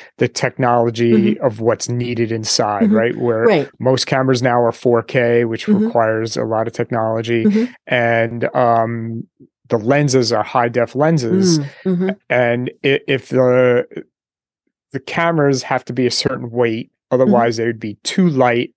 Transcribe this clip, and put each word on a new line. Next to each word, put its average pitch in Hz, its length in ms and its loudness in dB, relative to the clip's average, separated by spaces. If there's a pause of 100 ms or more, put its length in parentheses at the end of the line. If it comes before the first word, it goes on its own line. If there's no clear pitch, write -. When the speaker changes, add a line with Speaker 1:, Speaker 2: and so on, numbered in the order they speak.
(180)
Speaker 1:
the 123 100 0
technology 120 840 0 (220)
Speaker 2:
Mm-hmm. - 100 -6
Speaker 1:
of 113 160 -2
what's 110 260 -2
needed 120 420 -4
inside, 107 580 -2
Speaker 2:
Mm-hmm. 104 80 2
Speaker 1:
right? 117 200 0
Where 117 300 -2
Speaker 2:
Right. 107 240 2 (100)
Speaker 1:
most 127 260 0
cameras 131 380 0
now 123 180 2
are 113 120 0
four 120 280 0
K, 120 440 0
which 113 200 -6
Speaker 2:
Mm-hmm. 214 200 2
Speaker 1:
requires 113 500 0
a 120 80 -4
lot 110 240 -2
of 117 60 -10
technology. 113 720 -2
Speaker 2:
Mm-hmm. 220 260 0 (160)
Speaker 1:
And, 117 680 0
um, 117 720 -2 (420)
the 120 80 0
lenses 127 560 2
are 107 100 0
high 120 240 0
def 120 260 -2
lenses. 160 640 2
Speaker 2:
Mm, 143 60 -6 (200)
mm-hmm. 185 240 -2 (200)
Speaker 1:
And 123 400 0 (140)
i-, 139 240 2
if 135 220 -4
the, 127 580 2 (1040)
the 135 80 -8
cameras 151 640 0
have 131 220 -4
to - 80 -10
be 127 140 0
a 117 40 0
certain 127 400 -4
weight, 117 380 -2 (220)
Speaker 2:
Mm-hmm. 127 100 2
Speaker 1:
otherwise 120 360 2
they 113 100 -2
would 113 120 -4
be 107 140 -8 (100)
too 185 240 0
light 123 500 0